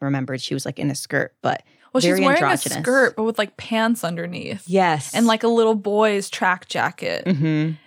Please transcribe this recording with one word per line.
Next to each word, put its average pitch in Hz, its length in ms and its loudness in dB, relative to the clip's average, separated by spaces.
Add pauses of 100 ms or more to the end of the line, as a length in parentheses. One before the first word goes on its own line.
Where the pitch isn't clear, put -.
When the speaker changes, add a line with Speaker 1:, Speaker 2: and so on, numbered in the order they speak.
Speaker 1:
remembered 131 400 -4
she - 140 -6
was, 135 100 -6
like, 127 140 -8
in 143 120 -2
a 139 40 -4
skirt, - 480 -6
but - 200 -2 (300)
Speaker 2:
Well, 262 80 0
she's - 100 4
Speaker 1:
very - 100 2
Speaker 2:
wearing 277 240 4
Speaker 1:
androgynous. - 340 -2
Speaker 2:
a - 20 -4
skirt, 247 360 2
but 214 80 -2
with, 226 140 -2
like, 208 180 -2
pants 226 480 -2
underneath. 170 640 -8
Speaker 1:
Yes. 170 500 2
Speaker 2:
And, 233 100 2
like, 220 160 2
a 226 60 4
little 226 260 4
boy's 208 560 0
track 185 380 0
jacket. 135 580 -4
Speaker 1:
Mm-hmm. 156 460 0 (140)